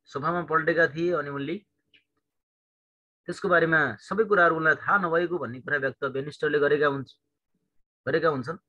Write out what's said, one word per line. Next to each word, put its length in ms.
सोफामा 360
पल्टेका 460
थिए, 260
अनि 160
उनले 260
त्यसको 240
बारेमा 460
सबै 280
कुराहरू 320
उनलाई 200
थाहा 220
नभएको 400
भन्ने 240
कुरा 160
व्यक्त 260
ब्यानिस्टरले 560
गरेका 280
हुन्-, 220
गरेका 220
हुन्छन्। 280